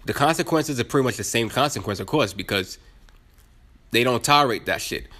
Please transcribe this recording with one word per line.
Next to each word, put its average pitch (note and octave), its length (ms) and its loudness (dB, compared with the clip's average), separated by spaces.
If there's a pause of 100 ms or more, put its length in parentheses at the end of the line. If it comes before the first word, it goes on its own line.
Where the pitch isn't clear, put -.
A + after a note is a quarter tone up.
the A2 80 -2
consequences D3+ 680 0
are A#2+ 60 0
pretty C#3 180 2
much A#2+ 140 0
the G#2 60 -6
same A#2 260 0
consequence, G#2 500 -2
of G2 80 -8
course, C3 240 0
because G2 460 -4 (1120)
they A#2 120 2
don't B2 200 0
tolerate C#3+ 440 2
that F2+ 120 0
shit. - 280 -8 (120)